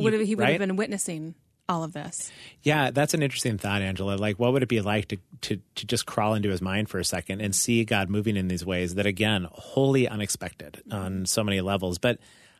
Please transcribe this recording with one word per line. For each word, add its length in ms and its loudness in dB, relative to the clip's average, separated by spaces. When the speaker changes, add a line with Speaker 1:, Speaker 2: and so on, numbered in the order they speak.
Speaker 1:
Would 120 4
have, 100 2
Speaker 2:
you, 40 2
Speaker 1:
he 60 0
would 120 2
have 80 6
Speaker 2:
right? 140 2
Speaker 1:
been 100 0
witnessing 580 -4
all 160 0
of 100 -6
this. 380 -10
Speaker 2:
Yeah, 300 4
that's 240 2
an 80 2
interesting 340 0
thought, 240 0
Angela. 360 0
Like, 200 0
what 160 4
would 80 4
it 80 2
be 120 2
like 260 0
to, 100 -6
to, 160 -2
to 140 -10
just 180 -2
crawl 300 0
into 160 0
his 100 -2
mind 280 -2
for 100 -4
a 40 -2
second 380 -4
and 140 -2
see 300 2
God 220 0
moving 300 0
in 120 0
these 140 -2
ways 320 -2
that, 120 2
again, 440 0
wholly 560 2
unexpected 840 -6
on 340 -4
so 180 0
many 180 2
levels? 360 0
But 220 2